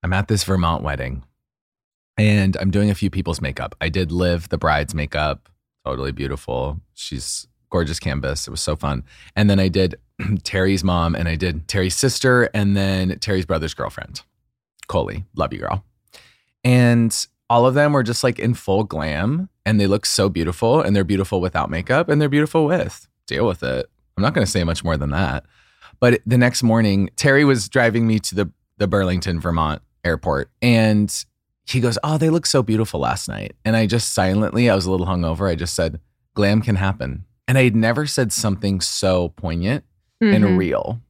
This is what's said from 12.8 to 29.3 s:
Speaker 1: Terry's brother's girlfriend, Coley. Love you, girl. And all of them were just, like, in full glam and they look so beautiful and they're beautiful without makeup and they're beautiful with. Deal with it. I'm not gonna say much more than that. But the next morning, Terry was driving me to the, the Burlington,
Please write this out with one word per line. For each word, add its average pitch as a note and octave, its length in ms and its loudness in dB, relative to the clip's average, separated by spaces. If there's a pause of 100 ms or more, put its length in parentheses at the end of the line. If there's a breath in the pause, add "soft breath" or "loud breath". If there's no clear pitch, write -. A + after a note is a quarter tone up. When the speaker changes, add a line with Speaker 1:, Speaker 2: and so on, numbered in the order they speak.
Speaker 1:
Terry's F#2+ 280 -2
brother's D#2+ 280 -2
girlfriend, - 480 -10 (640)
Coley. D2 380 -4 (100)
Love C#2 180 -4
you, - 60 -10
girl. - 260 -6 (800 soft breath)
And A#2+ 640 4 (220)
all A#2 180 4
of C3 80 2
them D3 180 4
were C#3 100 2
just, A#2 220 -2
like, B2 140 0
in A#2 160 0
full G2+ 300 0
glam F#2 640 -4 (160)
and G#2+ 160 2
they G2+ 60 4
look G2+ 200 0
so G2+ 220 2
beautiful F2+ 520 0
and G#2 160 0
they're G2 80 2
beautiful F#2+ 360 0
without E2+ 300 -2
makeup B2+ 380 0
and D3+ 120 2
they're D3 80 2
beautiful D3+ 380 2
with. - 400 -4 (200)
Deal D#2+ 200 -2
with F2+ 160 -2
it. B1+ 260 -4 (280)
I'm F#2+ 60 -2
not C#3 120 0
gonna A2 120 2
say F2+ 180 0
much E2 200 -2
more D#2+ 120 0
than C#2+ 140 -4
that. D2 340 -4 (560 soft breath)
But A#2+ 240 4
the A#2+ 140 2
next B2 240 2
morning, A2 540 2
Terry C#3+ 280 4
was C3 240 2
driving A#2 380 2
me A2 140 2
to - 140 -10
the, F#2+ 160 -2 (280)
the G2+ 80 0
Burlington, F2+ 540 0